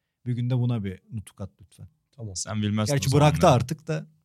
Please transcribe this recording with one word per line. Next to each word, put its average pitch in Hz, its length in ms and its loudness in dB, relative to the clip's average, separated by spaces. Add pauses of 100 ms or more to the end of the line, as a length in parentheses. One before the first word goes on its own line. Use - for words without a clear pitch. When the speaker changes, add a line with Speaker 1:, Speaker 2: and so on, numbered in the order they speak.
(260)
Speaker 1:
Bir 123 60 -4
günde 123 260 -2
buna 120 260 -2
bir 95 140 -8 (140)
nutuk - 280 -14
at 95 100 -12 (100)
lütfen. 98 280 -20 (300)
Speaker 2:
Tamam. 104 180 -14
Speaker 3:
Sen 107 260 -6
bilmezsin 107 320 0
Speaker 1:
Gerçi 139 140 -2
Speaker 3:
o - 20 2
zaman 139 160 4
Speaker 1:
bıraktı 156 200 4
Speaker 3:
ya. 156 60 8
Speaker 1:
artık 127 360 -2
da. 156 180 -6 (180)